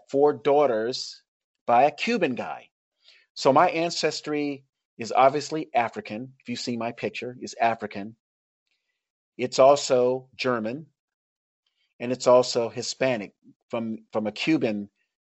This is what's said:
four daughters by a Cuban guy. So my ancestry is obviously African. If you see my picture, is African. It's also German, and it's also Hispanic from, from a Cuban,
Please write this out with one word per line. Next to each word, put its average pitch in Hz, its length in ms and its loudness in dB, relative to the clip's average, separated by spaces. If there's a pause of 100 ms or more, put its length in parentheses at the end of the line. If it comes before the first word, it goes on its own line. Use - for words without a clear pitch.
four 143 240 4
daughters 131 880 0 (440)
by 120 180 4
a 147 80 4
Cuban 180 440 -2
guy. 87 340 -12 (640)
So - 200 2
my 156 160 6
ancestry 151 920 -4 (340)
is 113 180 -8
obviously 139 580 2
African. 127 680 -6
If - 80 -14
you 120 60 -8
see 120 220 -6
my 117 140 -6
picture, 120 500 -10
is 110 180 -12
African. 113 560 -4 (1200)
It's 123 220 -2
also 131 760 4
German, 123 520 -4 (1120)
and 120 120 -6
it's 127 160 -6
also 123 420 4
Hispanic 117 640 -4 (360)
from, 113 300 -6 (120)
from 107 160 -4
a 104 40 -4
Cuban, 113 580 -2 (380)